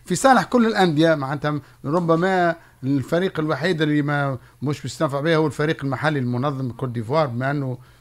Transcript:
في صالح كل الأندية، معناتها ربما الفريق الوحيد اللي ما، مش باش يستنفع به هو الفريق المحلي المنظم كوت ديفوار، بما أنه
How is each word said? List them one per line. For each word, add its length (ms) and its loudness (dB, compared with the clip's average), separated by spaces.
في 100 -2
صالح 280 6
كل 240 2
الأندية، 480 4
معناتها 460 -4
ربما 720 2
الفريق 560 0
الوحيد 420 -2
اللي 200 2
ما، 360 -2
مش 200 -4
باش 100 -12
يستنفع 280 -2
به 160 2
هو 100 2
الفريق 380 -2
المحلي 340 -2
المنظم 520 -2
كوت 180 -6
ديفوار، 380 -2
بما 240 -4
أنه 280 -4